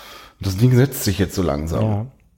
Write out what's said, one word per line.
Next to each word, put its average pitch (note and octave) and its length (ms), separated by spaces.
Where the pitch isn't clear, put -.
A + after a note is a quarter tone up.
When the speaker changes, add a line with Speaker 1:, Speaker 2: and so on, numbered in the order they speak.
Speaker 1:
Das F#2+ 160
Ding B2+ 180
setzt C3+ 300
sich F#2+ 140
jetzt F#2 180
so F#2+ 60
langsam. D#2+ 400
Speaker 2:
Ja. G#2+ 240